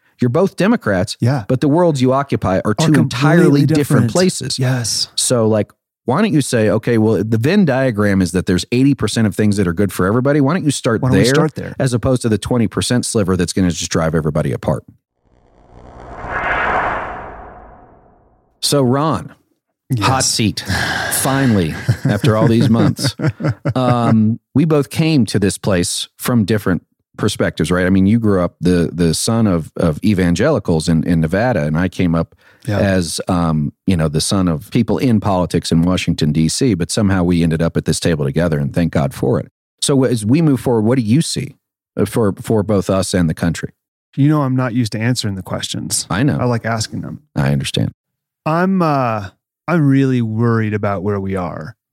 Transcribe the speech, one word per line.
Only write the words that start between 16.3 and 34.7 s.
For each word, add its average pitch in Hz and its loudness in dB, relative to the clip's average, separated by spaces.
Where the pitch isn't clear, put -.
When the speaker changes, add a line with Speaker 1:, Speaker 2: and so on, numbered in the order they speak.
Speaker 1:
So, 143 0
Ron, 131 -2
Speaker 2:
Yes. 107 -2
Speaker 1:
hot 131 0
seat. - -2
Finally, 123 0
after 107 2
all 110 2
these 117 4
months, 120 2
Speaker 2:
<laughs> 123 -4
Speaker 1:
um, 117 2
we 143 4
both 151 2
came 160 2
to - 0
this 95 0
place - -2
from 120 0
different 101 -2
perspectives, 87 -2
right? 90 0
I 92 2
mean, 95 4
you 113 4
grew 101 2
up 87 -4
the, 87 2
the 82 2
son 113 0
of, 85 -2
of 78 0
evangelicals 92 0
in, 82 2
in 85 0
Nevada, 92 0
and 78 -2
I 90 0
came 85 -2
up - -4
Speaker 2:
Yeah. 104 -2
Speaker 1:
as, 92 0
um, 80 0
you 95 2
know, 80 0
the 76 -2
son 95 0
of 80 -4